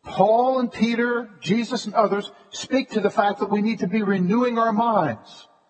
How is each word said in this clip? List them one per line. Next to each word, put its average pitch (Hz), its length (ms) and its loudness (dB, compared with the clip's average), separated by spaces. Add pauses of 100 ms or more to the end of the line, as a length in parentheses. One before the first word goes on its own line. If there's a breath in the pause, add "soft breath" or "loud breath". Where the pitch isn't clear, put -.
Paul 240 560 2
and 247 140 -2
Peter, 233 580 -2 (100)
Jesus 226 440 -2
and 214 100 -10
others 202 380 0 (180 loud breath)
speak - 400 -4
to 214 100 -2
the 190 100 0
fact 202 280 0
that 202 120 -4
we 208 120 0
need 220 160 -2
to 208 80 -4
be 214 160 0
renewing 208 560 0
our 226 140 0
minds. 208 760 -2 (240)